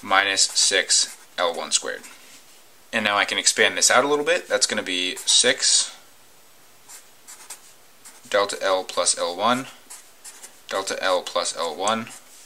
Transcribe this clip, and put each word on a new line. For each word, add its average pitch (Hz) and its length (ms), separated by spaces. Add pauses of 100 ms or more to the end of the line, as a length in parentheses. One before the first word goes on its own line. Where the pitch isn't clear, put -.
minus 98 400
six - 760 (180)
L 85 200
one 76 160
squared. - 320 (920)
And 113 100
now 104 140
I 98 80
can 101 140
expand 95 360
this 87 140
out 123 160
a - 20
little 147 180
bit. 170 220
That's 101 200
gonna 107 160
be 90 320 (100)
six - 720 (2250)
delta 101 320
L 92 220
plus 90 340
L 87 180
one, 120 300 (1040)
delta - 340
L 90 200
plus - 340
L 82 180
one 110 340 (360)